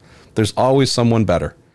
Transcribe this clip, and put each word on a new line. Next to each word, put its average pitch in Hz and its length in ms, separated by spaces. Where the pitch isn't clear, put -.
there's 107 220
always 131 340
someone 113 320
better. 85 320